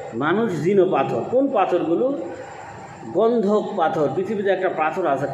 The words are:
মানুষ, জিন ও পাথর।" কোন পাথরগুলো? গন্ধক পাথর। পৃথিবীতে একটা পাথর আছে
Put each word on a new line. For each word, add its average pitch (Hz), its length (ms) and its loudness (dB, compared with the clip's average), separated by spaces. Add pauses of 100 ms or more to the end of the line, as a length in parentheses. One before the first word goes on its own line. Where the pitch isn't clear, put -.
(140)
মানুষ, 165 480 0
জিন 190 180 4
ও 170 60 6
পাথর।" 135 340 0 (100)
কোন 254 180 2
পাথরগুলো? 185 680 2 (960)
গন্ধক 208 640 2
পাথর। 156 400 2
পৃথিবীতে 196 340 -2
একটা 185 180 0
পাথর 160 380 0
আছে 139 280 0